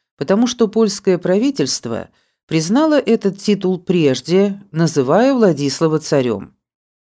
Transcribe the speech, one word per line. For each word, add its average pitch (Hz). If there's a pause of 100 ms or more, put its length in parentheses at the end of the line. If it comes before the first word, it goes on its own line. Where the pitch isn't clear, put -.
(160)
потому 202
что 233
польское 196
правительство 175 (380)
признало 214
этот 220
титул 185
прежде, 175 (120)
называя 160
Владислава 156
царём. 123 (600)